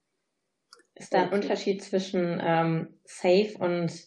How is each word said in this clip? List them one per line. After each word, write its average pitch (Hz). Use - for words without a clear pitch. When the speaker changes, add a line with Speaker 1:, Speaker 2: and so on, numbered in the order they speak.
Speaker 1:
Ist -
da 185
ein 180
Speaker 2:
Okay. -
Speaker 1:
Unterschied 202
zwischen, 180
ähm, 165
safe 196
und 175